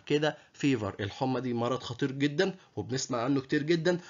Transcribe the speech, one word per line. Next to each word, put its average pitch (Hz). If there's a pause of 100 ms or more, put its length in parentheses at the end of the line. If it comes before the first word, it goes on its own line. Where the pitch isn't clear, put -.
كده 147 (160)
فيفر. 113
الحمى 123
دي 123
مرض 120
خطير 131
جدًا 147 (200)
وبنسمع 117
عنه 135
كتير 147
جدًا، 170 (100)